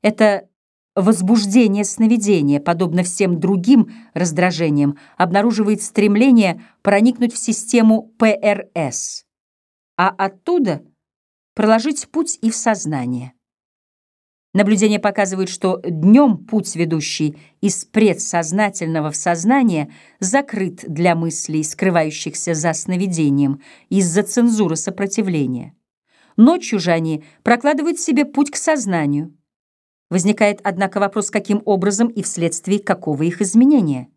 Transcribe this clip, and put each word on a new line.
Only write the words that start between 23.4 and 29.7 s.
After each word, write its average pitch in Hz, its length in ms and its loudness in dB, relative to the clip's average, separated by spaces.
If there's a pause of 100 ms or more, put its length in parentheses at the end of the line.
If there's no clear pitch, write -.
из-за 185 340 2
цензуры 214 540 0
сопротивления. 175 1000 -4 (600)
Ночью 269 420 4
же 175 120 -2
они 160 340 -2 (180)
прокладывают 285 560 0
себе 294 240 2
путь 285 260 -2
к - 60 -14
сознанию. 165 800 -2 (760)